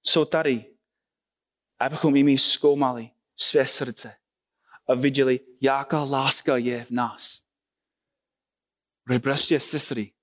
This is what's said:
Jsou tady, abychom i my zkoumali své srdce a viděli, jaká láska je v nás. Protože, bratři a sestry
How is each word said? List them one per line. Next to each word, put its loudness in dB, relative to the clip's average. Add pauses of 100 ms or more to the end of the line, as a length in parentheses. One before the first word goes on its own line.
Jsou 2
tady, -2 (1000)
abychom 0
i 6
my 4
zkoumali 0 (260)
své 2
srdce -6 (720)
a 4
viděli, 2 (200)
jaká 0
láska 0
je -4
v -20
nás. -4 (1600)
Protože, -2
bratři 0
a 0
sestry -2 (100)